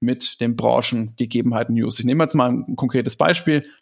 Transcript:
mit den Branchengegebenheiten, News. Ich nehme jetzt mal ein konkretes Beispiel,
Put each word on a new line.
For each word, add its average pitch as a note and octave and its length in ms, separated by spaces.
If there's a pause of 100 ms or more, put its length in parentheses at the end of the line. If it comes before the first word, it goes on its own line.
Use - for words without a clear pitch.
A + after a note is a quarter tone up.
mit B2 400
den A#2 160
Branchengegebenheiten, A#2 1200
News. A2+ 240
Ich A#2 40
nehme D3 200
jetzt D3 100
mal B2 160
ein - 240
konkretes B2+ 400
Beispiel, D#3 500 (180)